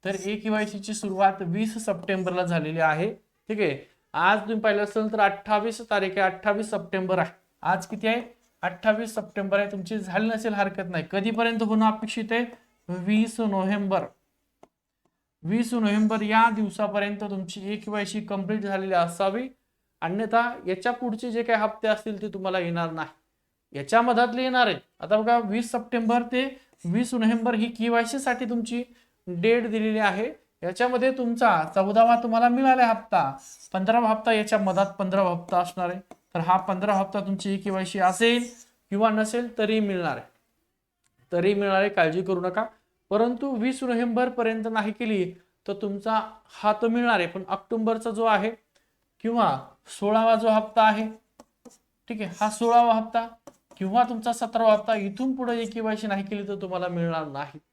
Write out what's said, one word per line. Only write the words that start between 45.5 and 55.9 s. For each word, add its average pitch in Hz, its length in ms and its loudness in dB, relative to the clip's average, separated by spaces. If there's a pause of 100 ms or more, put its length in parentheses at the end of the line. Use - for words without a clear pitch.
तर 202 40 -4
तुमचा 214 580 -4 (160)
हा - 260 0
तर 214 140 0
मिळणार 233 320 2
आहे, 170 100 0
पण 185 200 -8
ऑक्टोबरचा 226 600 -2
जो 220 140 -2
आहे 214 260 4 (720)
किंवा 220 380 2 (400)
सोळावा 220 340 4
जो 226 140 2
हप्ता 220 340 4
आहे, 220 260 4 (1000)
ठीक 220 140 -8
आहे, 180 80 -6 (100)
हा 214 100 2
सोळावा 233 420 6
हप्ता 220 360 -2 (480)
किंवा 196 260 2
तुमचा 240 300 -2
सतरावा 226 400 2
हप्ता, 214 220 2
इथून 214 400 -2
पुढे 240 280 -2
ईकेवायसी 220 440 -4